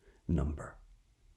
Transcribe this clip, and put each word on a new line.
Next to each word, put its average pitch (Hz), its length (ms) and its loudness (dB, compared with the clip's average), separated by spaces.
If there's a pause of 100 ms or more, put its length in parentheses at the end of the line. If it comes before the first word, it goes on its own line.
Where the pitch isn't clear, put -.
(280)
number. 76 480 0 (600)